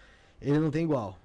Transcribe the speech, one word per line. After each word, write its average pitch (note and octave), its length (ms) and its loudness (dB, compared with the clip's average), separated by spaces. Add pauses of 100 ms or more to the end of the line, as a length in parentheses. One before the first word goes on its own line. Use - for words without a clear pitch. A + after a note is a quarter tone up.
(400)
ele C#3+ 200 2
não D#3 100 2
tem D#3+ 140 -2
igual. A2+ 400 -2